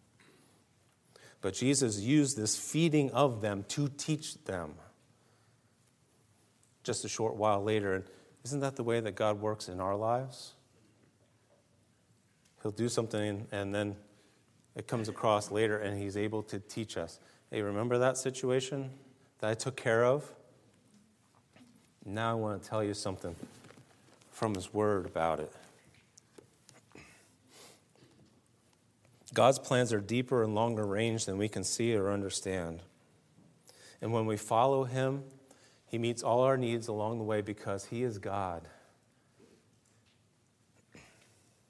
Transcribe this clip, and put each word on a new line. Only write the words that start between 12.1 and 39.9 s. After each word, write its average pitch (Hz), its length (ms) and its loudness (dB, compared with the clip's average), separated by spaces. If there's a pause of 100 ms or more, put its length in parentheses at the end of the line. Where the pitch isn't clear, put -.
He'll 107 100 -4
do 113 160 0
something, 107 640 -2
and 98 200 -4
then 104 240 0 (800)
it - 140 -10
comes 110 200 -2
across 104 420 2
later, 107 280 2
and 104 180 -2
he's 101 200 -4
able 107 260 -2
to 107 160 -8
teach - 380 -8
us. 85 240 -8 (300)
"Hey, 113 120 -2
remember 107 360 0
that 127 200 2
situation 131 800 -2 (400)
that 107 100 -2
I 113 60 2
took - 220 -4
care 117 280 4
of? 135 300 2 (1700)
Now 110 280 -2
I - 20 0
want 107 280 -2
to - 60 -16
tell 110 140 0
you 104 120 0
something 92 420 -6 (960)
from 110 240 -2
his 92 180 -6
word 107 320 2
about 82 360 0
it." 76 120 -8 (3750)
God's 131 240 6
plans 123 340 2
are 104 80 2
deeper 120 420 0
and 110 120 0
longer 110 320 2
range 110 400 0
than 95 100 -2
we 107 140 0
can 101 120 -4
see 117 320 0
or 101 160 2
understand. 92 720 -4 (1160)
And 110 120 -4
when 113 120 2
we 110 140 0
follow 131 460 4
him, 135 460 -2 (540)
he - 140 -4
meets 117 240 0
all 117 180 4
our 135 160 6
needs 117 320 0
along 107 300 -2
the 110 60 -4
way 107 180 0
because 101 440 -6
he 120 160 -4
is 117 160 -2
God. 92 500 -6 (3000)